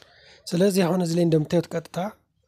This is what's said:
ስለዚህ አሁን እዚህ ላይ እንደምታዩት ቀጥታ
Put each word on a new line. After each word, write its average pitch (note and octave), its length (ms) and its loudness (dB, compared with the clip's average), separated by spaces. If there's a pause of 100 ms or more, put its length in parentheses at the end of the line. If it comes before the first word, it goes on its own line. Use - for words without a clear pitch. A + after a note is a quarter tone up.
(480)
ስለዚህ F#3+ 360 2
አሁን F3+ 180 0
እዚህ E3 140 -2
ላይ F3 100 2
እንደምታዩት D#3+ 440 0
ቀጥታ - 280 -10 (500)